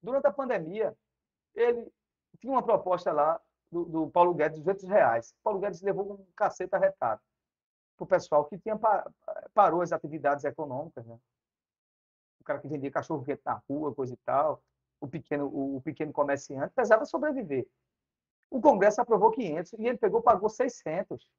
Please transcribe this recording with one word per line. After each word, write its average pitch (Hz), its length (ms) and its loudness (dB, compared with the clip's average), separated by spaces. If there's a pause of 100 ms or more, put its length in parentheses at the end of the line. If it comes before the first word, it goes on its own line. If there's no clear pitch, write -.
Durante 254 240 0
a 277 60 6
pandemia, 214 640 -4 (580)
ele 240 380 0 (480)
tinha 247 140 -6
uma 247 80 4
proposta 180 500 2
lá 156 260 2 (320)
do, 170 140 -4
do 160 260 -4
Paulo 180 220 6
Guedes, 156 280 0
duzentos 190 240 -2
reais. 143 580 2
Paulo 202 180 -2
Guedes 185 220 -6
levou 196 320 -4
um 196 200 -20
cacete 185 400 -2
arretado 185 460 0 (760)
pro 170 80 -10
pessoal 151 400 2
que 196 120 -12
tinha 214 200 -6
pa-, 214 280 0 (460)
parou 180 300 6
as 165 100 -2
atividades 143 520 -4
econômicas, 143 600 -8
né? 117 140 -20 (1200)
O - 40 -20
cara 143 160 -6
que 139 80 -14
vendia 143 220 -6
cachorro-quente 143 540 -6
na 123 240 -4
rua, 143 260 -4
coisa 127 200 -6
e - 40 -20
tal, 139 440 -2 (380)
o 147 60 -10
pequeno, 143 400 -4
o, 139 300 -6
o 131 60 -10
pequeno 151 300 -8
comerciante 143 600 -4
precisava 233 300 4
sobreviver. 262 640 -4 (840)
O 262 100 -4
Congresso 202 400 4
aprovou 226 300 4
quinhentos 165 440 -4
e 214 120 -6
ele 247 120 -2
pegou, 220 240 0
pagou 214 260 4
seiscentos. 196 800 -6 (100)